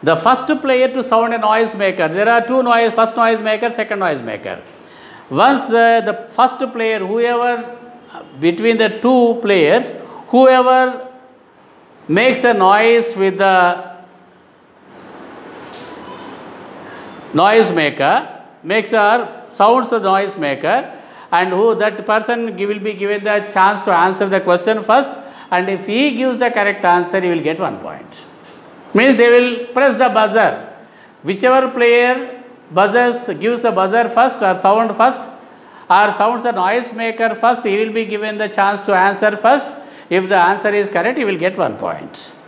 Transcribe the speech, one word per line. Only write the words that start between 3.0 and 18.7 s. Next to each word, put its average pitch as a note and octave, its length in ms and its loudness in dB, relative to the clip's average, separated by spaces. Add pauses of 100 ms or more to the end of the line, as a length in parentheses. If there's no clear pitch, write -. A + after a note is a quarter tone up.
noise A3+ 260 0
maker, G#3+ 280 -2
second G#3+ 280 -6
noise D#3 240 -2
maker. G#2 380 -10 (680)
Once, A3 440 2
uh, A#3 300 4
the G3+ 120 -4 (160)
first B3+ 300 0 (120)
player, A3+ 280 -2
whoever, A#3 640 -2 (480)
uh, - 100 -18 (160)
between F3 400 0
the G#3+ 220 0
two A#3+ 420 2
players, G3 500 2 (360)
whoever B3+ 800 4 (1000)
makes A3+ 380 0
a A#3+ 100 4
noise G#3+ 600 2
with F#3+ 220 0
the F#3 520 2 (3500)
noise G3 380 4
maker, D#3 560 0 (340)
makes G#3 300 -4